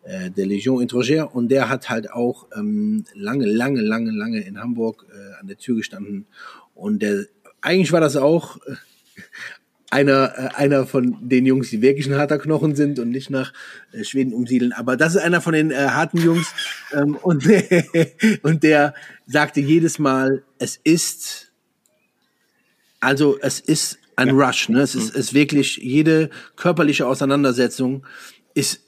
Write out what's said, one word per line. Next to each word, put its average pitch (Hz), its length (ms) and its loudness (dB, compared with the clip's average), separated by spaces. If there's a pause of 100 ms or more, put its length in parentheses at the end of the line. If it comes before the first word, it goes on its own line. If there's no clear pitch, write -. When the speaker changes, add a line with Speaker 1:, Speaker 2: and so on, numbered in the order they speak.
Speaker 1:
äh, 92 280 -10
der 98 160 -2
Legion 123 380 -2
Étrangère 123 380 0
und 120 260 -4
der 127 200 2
hat 127 200 -4
halt 113 220 -6
auch, 120 440 -4
ähm, 107 580 -2
lange, 113 320 -4
lange, 120 360 0
lange, 113 300 -2
lange 110 300 -6
in 98 180 -14
Hamburg, 113 500 -6
äh, 98 300 -20
an 98 80 -18
der 98 100 -16
Tür 120 200 -4
gestanden. 101 480 -10 (500)
Und 104 260 -4
der, 101 240 -2 (360)
eigentlich 170 320 2
war 170 80 4
das 147 160 2
auch, 151 400 0 (100)
äh, 139 80 -12 (1120)
einer, 135 480 4
äh, 127 180 -6
einer 139 320 2
von 123 300 0 (100)
den 127 180 4
Jungs, 131 240 2
die 107 120 -2
wirklich 135 260 2
ein 139 80 -2
harter 147 240 0
Knochen 151 360 0
sind 143 220 0
und 117 120 -4
nicht 131 200 -6
nach, 131 220 -4 (400)
äh, 110 140 -12
Schweden 131 280 -2
umsiedeln. 120 380 0
Aber 117 240 -2
das 160 200 2
ist 196 60 4
einer 170 200 2
von 170 120 -2
den, 156 180 2
äh, 131 40 -4 (140)
harten 156 320 0
Jungs. 165 380 2
<laughs> - 340 -12
Ähm, 143 220 0
und, 151 300 0
<laughs> 180 1000 2
und 151 200 2
der 147 300 4 (320)
sagte 147 360 0
jedes 160 360 2
Mal, 135 460 0 (160)
es - 240 -6
ist, - 720 -2 (1500)
also 135 420 2
es 139 200 -4
ist - 360 -2 (200)
ein 127 100 2
Speaker 2:
Ja. 135 60 4
Speaker 1:
Rush, 135 340 2
ne? 117 140 4
Es 139 120 0
ist, 113 200 -6
Speaker 2:
Mhm. 127 80 -4
Speaker 1:
ist 113 120 -6
wirklich 143 440 2
jede 156 520 2 (280)
körperliche 151 500 0
Auseinandersetzung 131 1000 0 (480)
ist - 340 -4